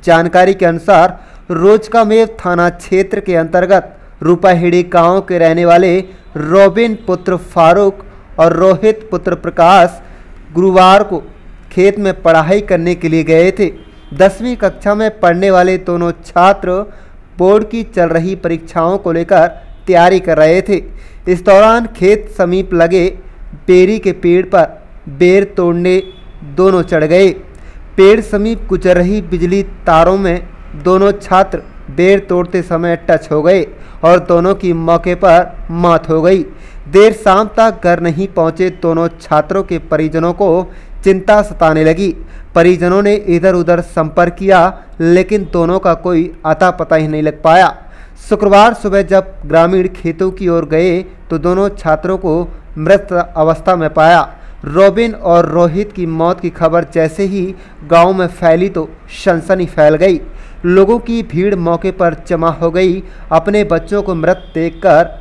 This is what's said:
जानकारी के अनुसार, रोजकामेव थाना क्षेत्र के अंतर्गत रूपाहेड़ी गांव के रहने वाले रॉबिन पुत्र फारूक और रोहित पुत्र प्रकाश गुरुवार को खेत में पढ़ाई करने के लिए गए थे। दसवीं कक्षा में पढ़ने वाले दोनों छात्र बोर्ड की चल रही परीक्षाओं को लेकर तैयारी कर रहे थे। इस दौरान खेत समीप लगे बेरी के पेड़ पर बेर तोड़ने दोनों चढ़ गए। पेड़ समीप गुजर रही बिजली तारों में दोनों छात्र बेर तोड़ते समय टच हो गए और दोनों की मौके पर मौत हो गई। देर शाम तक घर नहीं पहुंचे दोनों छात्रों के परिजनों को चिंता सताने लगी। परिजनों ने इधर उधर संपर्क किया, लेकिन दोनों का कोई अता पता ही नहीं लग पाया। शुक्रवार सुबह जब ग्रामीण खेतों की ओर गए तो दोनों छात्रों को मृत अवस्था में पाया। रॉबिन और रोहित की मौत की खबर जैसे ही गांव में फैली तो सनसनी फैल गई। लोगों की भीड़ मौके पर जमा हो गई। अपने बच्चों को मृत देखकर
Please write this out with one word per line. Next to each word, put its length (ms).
जानकारी 500
के 120
अनुसार, 600
रोजकामेव 760
थाना 240
क्षेत्र 500
के 160
अंतर्गत 600
रूपाहेड़ी 600
गांव 380
के 160
रहने 280
वाले 380
रॉबिन 580
पुत्र 300
फारूक 680
और 140
रोहित 580
पुत्र 240
प्रकाश 640
गुरुवार 500
को 160
खेत 280
में 220
पढ़ाई 400
करने 340
के 140
लिए 140
गए 280
थे। 200
दसवीं 420
कक्षा 400
में 240
पढ़ने 320
वाले 260
दोनों 340
छात्र 460
बोर्ड 320
की 140
चल 260
रही 260
परीक्षाओं 640
को 140
लेकर 360
तैयारी 320
कर 180
रहे 240
थे। 200
इस 140
दौरान 460
खेत 500
समीप 360
लगे 340
बेरी 320
के 120
पेड़ 340
पर 200
बेर 340
तोड़ने 440
दोनों 280
चढ़ 200
गए। 260
पेड़ 240
समीप 480
गुजर 280
रही 240
बिजली 420
तारों 540
में 300
दोनों 280
छात्र 500
बेर 280
तोड़ते 420
समय 340
टच 360
हो 120
गए 220
और 160
दोनों 360
की 180
मौके 420
पर 560
मौत 380
हो 120
गई। 220
देर 260
शाम 340
तक 360
घर 160
नहीं 280
पहुंचे 420
दोनों 260
छात्रों 420
के 160
परिजनों 540
को 400
चिंता 380
सताने 420
लगी। 300
परिजनों 460
ने 140
इधर 380
उधर 280
संपर्क 540
किया, 500
लेकिन 520
दोनों 260
का 140
कोई 380
अता 260
पता 240
ही 120
नहीं 160
लग 200
पाया। 320
शुक्रवार 440
सुबह 280
जब 340
ग्रामीण 420
खेतों 440
की 160
ओर 180
गए 360
तो 360
दोनों 320
छात्रों 480
को 240
मृत 360
अवस्था 600
में 180
पाया। 400
रॉबिन 480
और 320
रोहित 480
की 120
मौत 340
की 100
खबर 440
जैसे 300
ही 200
गांव 300
में 140
फैली 420
तो 200
सनसनी 400
फैल 300
गई। 240
लोगों 340
की 240
भीड़ 320
मौके 360
पर 240
जमा 240
हो 200
गई। 320
अपने 320
बच्चों 400
को 120
मृत 400
देखकर 480